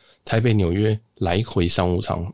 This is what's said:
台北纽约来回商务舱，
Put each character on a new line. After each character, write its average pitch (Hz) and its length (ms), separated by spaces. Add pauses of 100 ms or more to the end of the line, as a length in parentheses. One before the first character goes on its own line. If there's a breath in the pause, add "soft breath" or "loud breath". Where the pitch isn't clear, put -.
(240 soft breath)
台 113 160
北 117 120
纽 95 200
约 107 260 (200)
来 90 280
回 87 200
商 90 240
务 85 120
舱， 87 200 (120)